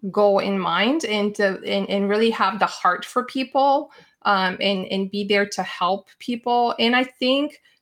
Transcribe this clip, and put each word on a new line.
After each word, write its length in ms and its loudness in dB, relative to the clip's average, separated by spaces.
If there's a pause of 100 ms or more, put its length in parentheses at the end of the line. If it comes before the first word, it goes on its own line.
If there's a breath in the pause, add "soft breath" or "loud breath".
(100)
goal 300 4
in 180 0
mind 460 0
and 320 -2
to, 280 0
and, 240 -2
and 200 0
really 220 2
have 280 0
the 80 2
heart 380 -4
for 180 -4
people, 720 0 (300 soft breath)
um, 380 2
and, 260 0
and 240 -2
be 120 -4
there 240 2
to 160 -6
help 460 -2 (100)
people. 640 0
And 160 2
I 80 2
think 560 -2 (220 soft breath)